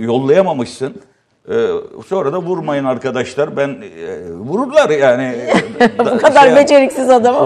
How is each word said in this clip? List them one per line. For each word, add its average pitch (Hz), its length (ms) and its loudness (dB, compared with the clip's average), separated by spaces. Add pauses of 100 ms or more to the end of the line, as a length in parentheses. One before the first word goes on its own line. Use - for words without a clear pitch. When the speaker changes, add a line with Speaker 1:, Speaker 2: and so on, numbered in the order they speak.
Speaker 1:
yollayamamışsın. 135 1000 -2 (500)
E, 113 160 0 (400)
sonra 185 260 -4
da 180 80 -4
"Vurmayın 151 440 -4
arkadaşlar." 127 720 -4
Ben, 139 120 -2
e, 87 640 -12
vururlar 226 580 -2
yani. 131 500 0
Speaker 2:
<laughs> - 140 -4 (460)
Bu 240 60 0
Speaker 1:
Da-, 240 120 -2
Speaker 2:
kadar 269 300 6
Speaker 1:
şey, 247 80 4
Speaker 2:
beceriksiz 277 540 4
adama 247 300 4
Speaker 1:
ona - 60 2